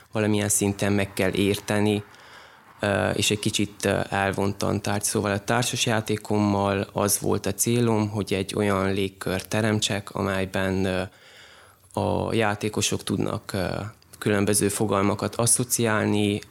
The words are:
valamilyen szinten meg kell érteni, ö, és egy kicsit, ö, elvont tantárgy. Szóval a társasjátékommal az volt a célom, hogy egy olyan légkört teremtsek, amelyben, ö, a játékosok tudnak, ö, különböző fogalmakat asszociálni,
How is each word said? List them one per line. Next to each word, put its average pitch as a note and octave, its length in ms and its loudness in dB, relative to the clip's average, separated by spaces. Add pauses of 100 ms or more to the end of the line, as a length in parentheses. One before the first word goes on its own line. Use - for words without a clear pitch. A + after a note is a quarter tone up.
(120)
valamilyen G#2 380 2
szinten G2+ 440 0
meg G2 200 0
kell F#2+ 200 0
érteni, G#2 720 2 (760)
ö, G2 300 2
és G#2 220 0
egy G#2 80 0
kicsit, - 460 -4
ö, G2 140 2 (100)
elvont G2 460 0
tantárgy. G2+ 480 -2
Szóval G2+ 280 0
a G2+ 120 0
társasjátékommal G#2+ 1500 0
az G2+ 260 0
volt G2+ 260 -2
a F#2+ 80 -2
célom, A2+ 560 2
hogy G#2 240 -2
egy F#2+ 220 -2
olyan G2 380 2
légkört G2 540 -4
teremtsek, G#2+ 640 -2
amelyben, F#2+ 720 -2
ö, F#2 160 0 (1000)
a F#2+ 340 0
játékosok G#2 720 -2
tudnak, G#2 500 -4
ö, F#2 140 -2 (520)
különböző G2+ 500 2
fogalmakat G2+ 640 0
asszociálni, G#2+ 1040 2 (120)